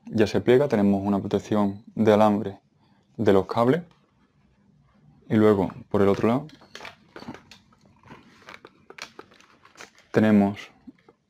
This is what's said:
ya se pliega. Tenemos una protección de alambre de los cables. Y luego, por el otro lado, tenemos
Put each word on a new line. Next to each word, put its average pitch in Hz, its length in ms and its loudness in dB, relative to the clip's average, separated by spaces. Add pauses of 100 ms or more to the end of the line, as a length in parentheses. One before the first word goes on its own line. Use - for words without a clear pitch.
ya 110 220 -2
se 104 120 -4
pliega. 127 280 2
Tenemos 101 360 0
una 101 160 -2
protección 101 640 -4 (120)
de 110 180 2
alambre 104 460 0 (580)
de 104 160 2
los 95 140 2
cables. 127 340 0 (1500)
Y 113 60 -2
luego, 107 360 2 (180)
por 101 140 0
el 98 60 2
otro 101 180 0
lado, 139 200 -2 (3750)
tenemos 107 580 0 (600)